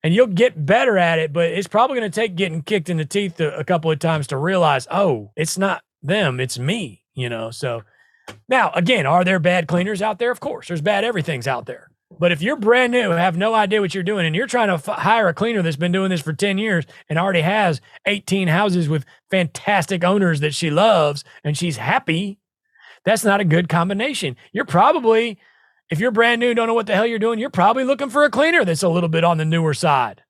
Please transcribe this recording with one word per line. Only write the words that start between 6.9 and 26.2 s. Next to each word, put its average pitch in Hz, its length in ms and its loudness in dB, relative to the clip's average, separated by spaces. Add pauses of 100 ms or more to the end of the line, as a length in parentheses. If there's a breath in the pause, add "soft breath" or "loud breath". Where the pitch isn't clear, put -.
you 123 160 -6
know? 113 220 -8
So 117 320 -8 (640 loud breath)
now, 240 260 2
again, 180 320 0
are 175 180 4
there 185 160 0
bad 175 280 0
cleaners 185 340 -2
out 208 180 -4
there? 240 120 0
Of 240 80 -6
course, - 280 -10
there's 170 140 -6
bad 202 220 0
everything's 160 440 -4
out 123 180 -4
there. - 240 -16 (300)
But 175 120 2
if 151 100 -2
you're 247 140 -2
brand 240 360 2
new, 240 200 0
have 170 260 2
no 214 160 0
idea 214 280 2
what 180 120 -2
you're 190 100 -4
doing, 190 220 -2
and 156 100 -2
you're 247 120 -2
trying 226 220 0
to 180 60 2
f-, 151 100 -8
hire 208 420 0
a 165 60 0
cleaner 220 280 -2
that's 165 140 -2
been 175 160 -2
doing 190 180 0
this 175 120 -2
for 156 120 -6
ten 190 240 -2
years 196 280 -2 (240 loud breath)
and 156 100 -2
already 180 220 0
has 185 380 0 (280 loud breath)
eighteen 196 400 -2
houses 175 420 2
with 151 160 -2 (240 soft breath)
fantastic 185 760 -2
owners 180 360 2
that 147 160 -2
she 165 160 -2
loves 160 520 2 (200 loud breath)
and 147 140 -2
she's 165 200 -4
happy, 185 640 -4 (680 soft breath)
that's 214 180 2
not 202 180 4
a 196 40 0
good 170 240 2
combination. 196 680 -2 (180 soft breath)
You're 226 120 -4
probably, 226 760 2 (500 soft breath)
if 156 100 -4
you're 233 120 0
brand 233 280 4